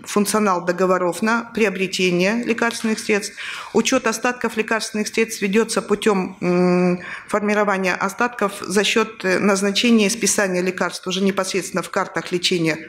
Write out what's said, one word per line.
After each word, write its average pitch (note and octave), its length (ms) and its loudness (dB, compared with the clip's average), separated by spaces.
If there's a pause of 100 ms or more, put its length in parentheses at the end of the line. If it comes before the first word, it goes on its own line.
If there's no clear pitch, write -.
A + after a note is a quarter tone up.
функционал G3+ 640 0
договоров F3+ 560 2
на A3+ 320 0
приобретение F#3+ 920 0
лекарственных A3+ 560 -2
средств. G3+ 340 -2 (400)
Учет B3 320 2
остатков A#3 520 -2
лекарственных G#3+ 500 -2
средств A3 340 -2
ведется G#3 400 0
путем, G3+ 600 0
м, F3+ 560 2 (300)
формирования G3+ 680 0 (120)
остатков G#3+ 460 -2 (100)
за G3 220 0
счет, A3 400 0
э, F#3 160 2
назначения G3+ 680 4
и F#3+ 40 2
списания G3 520 0
лекарств F#3 460 -4
уже F#3 140 -2
непосредственно F#3+ 600 0
в - 80 -10
картах F3 420 -4
лечения E3+ 460 0 (100)